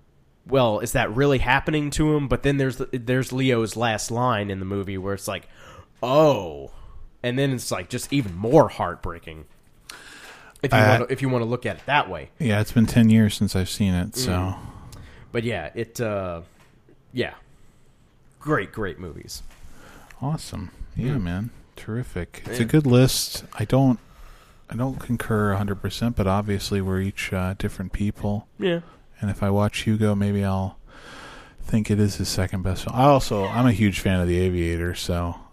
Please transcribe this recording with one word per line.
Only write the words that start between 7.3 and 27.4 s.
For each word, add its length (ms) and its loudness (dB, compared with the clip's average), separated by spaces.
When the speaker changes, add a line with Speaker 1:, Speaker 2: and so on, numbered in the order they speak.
Speaker 1:
then 120 2
it's, 200 -4
like, 180 -6
just 240 -6
even 220 0
more 340 6
heartbreaking. 760 -6
If 100 -2
you 60 6
Speaker 2:
Uh, 100 8
Speaker 1:
wanna, 100 -2
if 140 -4
you 60 2
wanna 160 0
look 200 -4
at 120 -4
it 100 -20
that 220 2
way. 280 -10
Speaker 2:
Yeah, 240 2
it's 100 -2
been 140 4
ten 240 6
years 240 6
since 220 -2
I've 140 0
seen 260 0
it, 200 -2
so. 160 -2
Speaker 1:
Mm. 260 -2
But 120 -4
yeah, 300 -4
it, 260 -8
uh, 420 -4
yeah. 200 -4
Great, 320 -2
great 280 -6
movies. 420 -14
Speaker 2:
Awesome. 480 -8
Yeah, 180 -2
Speaker 1:
Mm. 100 -2
Speaker 2:
man. 260 -4
Terrific. 720 -8
It's 140 -6
Speaker 1:
Yeah. 60 2
Speaker 2:
a 40 -6
good 160 4
list. 580 4
I 80 -2
don't, 340 4
I 60 -8
don't 240 -4
concur 540 0
a 40 0
hundred 240 -2
percent, 340 -2
but 120 2
obviously 540 0
we're 200 0
each, 320 -4
uh, 240 -2